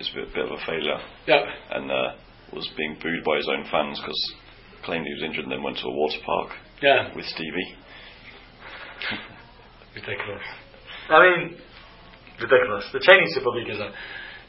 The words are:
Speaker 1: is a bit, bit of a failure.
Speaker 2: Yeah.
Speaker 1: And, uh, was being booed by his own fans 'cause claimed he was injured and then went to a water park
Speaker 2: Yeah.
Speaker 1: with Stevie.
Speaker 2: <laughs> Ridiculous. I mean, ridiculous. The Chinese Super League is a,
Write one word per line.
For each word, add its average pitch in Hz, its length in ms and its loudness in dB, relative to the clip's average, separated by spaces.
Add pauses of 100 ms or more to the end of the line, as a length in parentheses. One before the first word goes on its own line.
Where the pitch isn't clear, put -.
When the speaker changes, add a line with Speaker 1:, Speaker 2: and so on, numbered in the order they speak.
Speaker 1:
is - 120 -8
a - 60 -10
bit, - 160 -10
bit 73 120 0
of 64 60 -4
a 76 140 -8
failure. 76 320 -2 (280)
Speaker 2:
Yeah. 147 180 6 (260)
Speaker 1:
And, 67 220 -4
uh, 64 200 0 (400)
was 80 240 -8
being 78 260 -4
booed 82 220 -4
by 76 120 2
his 73 120 0
own 71 220 0
fans 73 340 0
'cause - 300 -6 (480)
claimed 82 240 -4
he 73 80 -6
was 71 80 -8
injured 78 220 -6
and 65 80 -6
then 65 100 -6
went 69 160 -4
to - 80 -6
a 62 40 -4
water 71 360 0
park - 240 -2 (320)
Speaker 2:
Yeah. 139 320 4
Speaker 1:
with - 120 -10
Stevie. 82 500 -6 (1200)
Speaker 2:
<laughs> - 960 -12
Ridiculous. 101 480 -8 (680)
I 156 100 8 (120)
mean, 165 260 0 (840)
ridiculous. 117 520 4
The 131 80 -2
Chinese 185 340 8
Super 123 160 2
League - 200 -4
is 104 80 -6
a, 104 140 -6 (560)